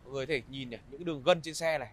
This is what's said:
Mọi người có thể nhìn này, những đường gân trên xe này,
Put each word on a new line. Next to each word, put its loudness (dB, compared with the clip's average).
Mọi -8
người 0
có -10
thể 2
nhìn -6
này, -8
những -10
đường -2
gân 6
trên -8
xe 2
này, -6